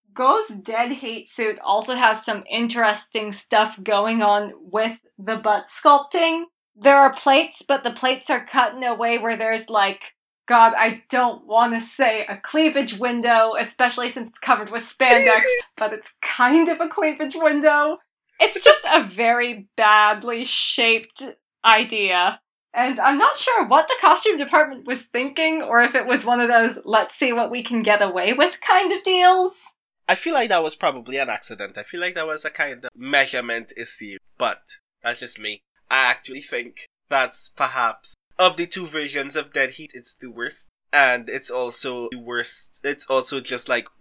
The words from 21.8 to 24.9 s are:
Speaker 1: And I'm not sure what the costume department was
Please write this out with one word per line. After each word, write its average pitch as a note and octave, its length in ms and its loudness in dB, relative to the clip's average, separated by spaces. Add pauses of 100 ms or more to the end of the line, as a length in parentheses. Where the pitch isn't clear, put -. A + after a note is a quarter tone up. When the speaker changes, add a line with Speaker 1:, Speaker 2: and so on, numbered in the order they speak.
Speaker 1:
And B3+ 240 -2
I'm C#4 200 2
not C#5 180 4
sure A#4 300 0
what D#4 200 4
the C5 140 -2
costume F#4 380 4
department C#4+ 480 0
was B3+ 160 -4